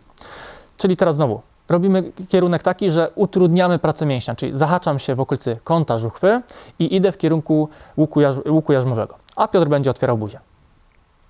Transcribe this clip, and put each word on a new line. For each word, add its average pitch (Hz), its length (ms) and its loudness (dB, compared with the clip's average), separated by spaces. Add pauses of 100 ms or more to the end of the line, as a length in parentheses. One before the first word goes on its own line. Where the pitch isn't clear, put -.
(760)
Czyli 185 200 2
teraz 170 180 2
znowu, 123 260 -2 (280)
robimy 185 420 2 (180)
kierunek 175 340 2
taki, 185 280 0
że 165 240 0
utrudniamy 180 640 2
pracę 156 260 -2
mięśnia, 127 300 -4
czyli 135 220 -6
zahaczam 156 420 0
się 131 160 -4
w 131 60 -2
okolicy 127 420 -4
kąta 147 360 0
żuchwy 190 420 0 (380)
i 180 160 0
idę 185 160 2
w 175 60 -10
kierunku 156 520 0 (280)
łuku 151 240 0
jarz-, 139 280 0
łuku 156 240 2
jarzmowego, 123 420 -2 (200)
a 220 120 0
Piotr 170 200 2
będzie 139 240 0
otwierał 123 260 -2
buzię. 107 220 -10 (920)